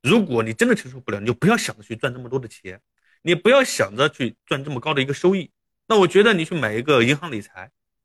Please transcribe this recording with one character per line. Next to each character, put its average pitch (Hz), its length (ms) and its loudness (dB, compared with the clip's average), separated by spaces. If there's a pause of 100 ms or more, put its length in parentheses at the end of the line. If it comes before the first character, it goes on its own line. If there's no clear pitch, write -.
如 202 240 4
果 123 160 -2
你 110 120 -4
真 233 160 0
的 240 60 4
承 - 140 -8
受 127 120 -18
不 - 100 -12
了， 104 80 -4
你 101 80 -6
就 120 80 0
不 165 140 0
要 233 80 4
想 - 200 -6
着 104 60 -20
去 113 140 -10
赚 123 160 -4
这 123 80 -14
么 123 80 -14
多 131 100 -4
的 135 80 -8
钱， 95 340 -18 (420)
你 170 120 0
不 170 160 2
要 269 140 6
想 101 320 -4
着 139 120 2
去 - 280 -6 (100)
赚 139 160 -6
这 147 80 -12
么 135 80 -8
高 151 160 -4
的 139 80 0
一 - 20 0
个 139 80 -6
收 180 220 2
益。 180 160 -6 (380)
那 220 100 4
我 185 80 6
觉 190 160 4
得 226 100 4
你 165 120 0
去 185 100 -10
买 120 200 -2
一 117 80 -4
个 139 200 4
银 131 140 2
行 131 160 -12
理 104 100 -8
财， 92 300 -20 (320)